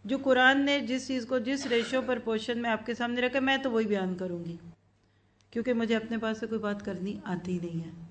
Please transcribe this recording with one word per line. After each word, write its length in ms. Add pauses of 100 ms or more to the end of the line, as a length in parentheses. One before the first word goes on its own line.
जो 140
कुरान 440
ने 180
जिस 260
चीज़ 200
को 140
जिस 260
रेशियो 340
पर 200
पोर्शन 360
में 120
आपके 260
सामने 260
रखा, 200
मैं 200
तो 80
वही 160
बयान 300
करूँगी, 420 (960)
क्योंकि 220
मुझे 200
अपने 220
पास 220
से 80
कोई 120
बात 220
करनी 460
आती 320
नहीं 220
है। 100 (200)